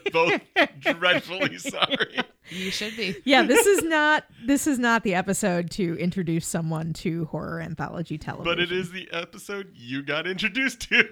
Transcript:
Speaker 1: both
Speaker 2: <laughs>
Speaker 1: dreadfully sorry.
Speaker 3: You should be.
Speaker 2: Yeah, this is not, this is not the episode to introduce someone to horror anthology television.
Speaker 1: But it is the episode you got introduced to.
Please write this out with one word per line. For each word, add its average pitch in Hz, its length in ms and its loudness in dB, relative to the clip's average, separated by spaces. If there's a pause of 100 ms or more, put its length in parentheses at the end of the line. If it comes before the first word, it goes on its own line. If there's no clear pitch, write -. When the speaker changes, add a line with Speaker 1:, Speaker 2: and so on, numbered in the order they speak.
(140)
Speaker 1:
both 165 280 4 (200)
Speaker 2:
<laughs> - 180 0
Speaker 1:
dreadfully 294 760 0
sorry. 254 640 -2 (300)
Speaker 3:
You 185 220 -6
should 214 240 -6
be. 196 200 -4 (100)
Speaker 2:
Yeah, 262 160 8
this 277 240 6
is 403 180 6
not, 302 400 2 (220)
this 269 200 2
is 277 140 2
not 233 240 2
the 190 120 0
episode 180 560 0
to 170 260 -2
introduce 170 500 -2
someone 160 460 -4
to 165 320 -4
horror 165 340 -8
anthology 160 580 -8
television. - 280 -10 (100)
Speaker 1:
But 175 60 0
it 175 100 0
is 180 200 -4
the 185 200 -12
episode 196 640 -10
you 131 280 -8
got 147 220 -4
introduced 208 640 -2
to. 226 220 4